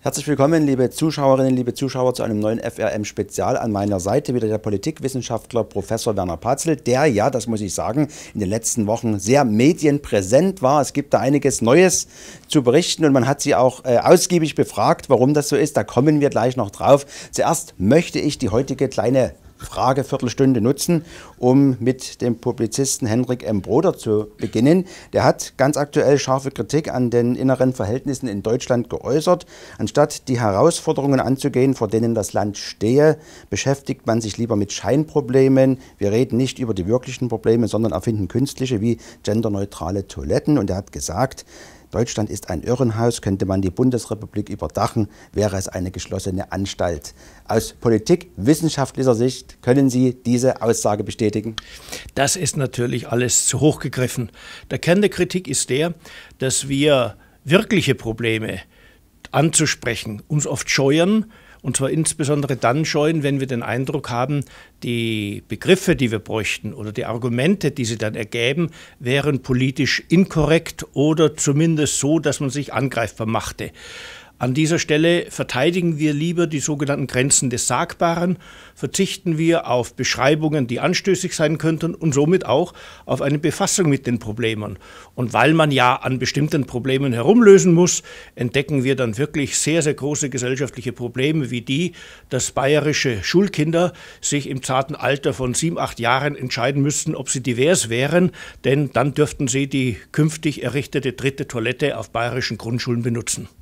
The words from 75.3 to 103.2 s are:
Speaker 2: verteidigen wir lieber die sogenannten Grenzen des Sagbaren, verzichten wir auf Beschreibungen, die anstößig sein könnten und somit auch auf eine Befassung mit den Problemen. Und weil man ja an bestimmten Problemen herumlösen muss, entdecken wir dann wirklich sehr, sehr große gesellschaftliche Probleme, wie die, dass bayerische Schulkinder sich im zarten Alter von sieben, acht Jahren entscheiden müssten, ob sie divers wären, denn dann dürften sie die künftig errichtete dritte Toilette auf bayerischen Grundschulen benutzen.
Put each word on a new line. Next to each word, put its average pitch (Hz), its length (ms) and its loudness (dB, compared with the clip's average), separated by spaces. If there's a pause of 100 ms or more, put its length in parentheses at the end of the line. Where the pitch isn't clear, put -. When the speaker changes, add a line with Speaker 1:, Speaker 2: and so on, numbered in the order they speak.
Speaker 2:
verteidigen 160 640 0
wir 151 160 0
lieber 165 320 0
die 151 140 -4
sogenannten 143 480 -4
Grenzen 131 420 0
des 117 160 -4
Sagbaren, 170 720 -2 (380)
verzichten 165 640 -4
wir 165 280 2
auf 123 280 -2
Beschreibungen, 143 720 0
die 123 120 -4
anstößig 175 560 0
sein 156 220 0
könnten 160 380 -2
und 160 180 -2
somit 156 320 2
auch 143 300 0 (320)
auf 131 160 -2
eine 143 160 0
Befassung 165 500 0
mit 139 160 0
den 120 140 -2
Problemen. 107 580 -4 (380)
Und 120 180 -4
weil 131 220 6
man 156 160 4
ja 127 240 4
an 131 240 -4
bestimmten 139 480 -2
Problemen 131 460 -2
herumlösen 185 600 8
muss, 170 300 4 (320)
entdecken 135 480 -2
wir 135 120 2
dann 117 220 -2
wirklich 147 400 -4
sehr, 160 240 0
sehr 147 140 0
große 143 340 -4
gesellschaftliche 127 640 -6
Probleme, 131 560 -2
wie 120 120 -4
die, 165 320 -2 (360)
dass 127 220 -4
bayerische 135 720 0
Schulkinder 170 680 2 (300)
sich 143 260 -4
im 131 140 -6
zarten 135 320 -2
Alter 139 400 -2
von 123 220 -4
sieben, 170 240 -2
acht 135 200 -6
Jahren 131 360 2
entscheiden 131 480 -2
müssten, 151 320 -2
ob 135 160 -8
sie 131 100 -4
divers 127 480 2
wären, 143 400 2 (360)
denn 135 280 2
dann 127 220 0
dürften 147 320 0
sie 135 180 -2
die 131 320 -2 (140)
künftig 156 500 0
errichtete 131 520 -4
dritte 135 340 -4
Toilette 123 500 -2
auf 110 140 -12
bayerischen 117 480 -4
Grundschulen 120 420 -4
benutzen. 117 480 -4 (120)